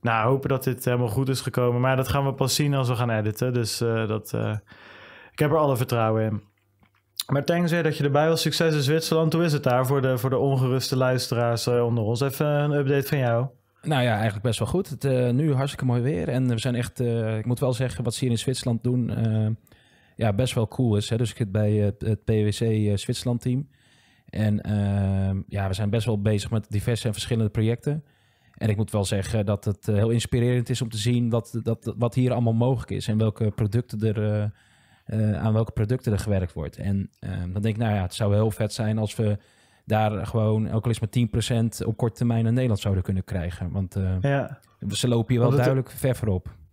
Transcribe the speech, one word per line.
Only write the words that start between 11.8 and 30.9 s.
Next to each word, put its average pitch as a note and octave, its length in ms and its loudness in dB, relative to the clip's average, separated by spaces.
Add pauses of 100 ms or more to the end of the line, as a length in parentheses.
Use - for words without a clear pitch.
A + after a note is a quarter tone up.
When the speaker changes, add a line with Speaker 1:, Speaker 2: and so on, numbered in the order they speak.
Speaker 1:
onder A#2 200 0
ons? A2+ 160 0
Even C#3 260 -2
een D3 260 0
update C#3 340 0
van D3 120 -2
jou. B2 280 2 (360)
Speaker 2:
Nou C#3+ 200 0
ja, A#2+ 120 2
eigenlijk G#2 280 -2
best A#2 160 0
wel G#2+ 100 -2
goed. F#3 200 -2
Het, - 160 -10
eh, B2+ 260 2
nu C#3+ 220 2
hartstikke C3+ 320 -2
mooi A#2+ 180 2
weer. D#3 260 -2
En B2+ 200 0
we A#2 100 0
zijn B2 160 -2
echt, A#2+ 260 -6
eh, A2+ 380 0
ik G#2+ 80 -4
moet A#2+ 140 0
wel C3 120 0
zeggen, B2 320 -4
wat A#2 100 -2
ze - 100 -6
hier B2+ 80 2
in A#2 60 0
Zwitserland B2 440 -2
doen, B2 280 0
eh, A2 360 0 (680)
ja, G#2+ 160 0
best B2 220 0
wel A2+ 140 0
cool A#2 280 2
is, G#2 140 -2
hè. A#2 60 0
Dus A#2 140 0
ik - 60 -16
zit G2+ 160 -4
bij, G#2+ 280 2
eh, G#2 40 2 (140)
het G#2+ 260 -2
P - 40 -6
W G#2+ 200 2
C, G2+ 120 -2
eh, G#2+ 360 2
Zwitserland A#2+ 440 -2
team. B2+ 280 -2 (600)
En, G#2+ 320 0
ehm, G2 840 0
ja, G2 220 -2
we F#2+ 60 0
zijn G2+ 160 -2
best A2 160 0
wel G#2+ 160 0
bezig G2+ 280 0
met A2 200 -2
diverse A2 360 -2
en A2 60 -2
verschillende A2+ 380 -2
projecten. A#2+ 540 -2 (500)
En - 140 -2
ik G#2 80 2
moet G#2+ 140 -2
wel G#2 140 0
zeggen G2+ 420 -2
dat G2+ 180 -2
het, - 240 -4
eh, G#2+ 60 2
heel G#2+ 160 4
inspirerend A#2+ 580 0
is B2 140 -2
om A#2 60 -4
te A2 100 -8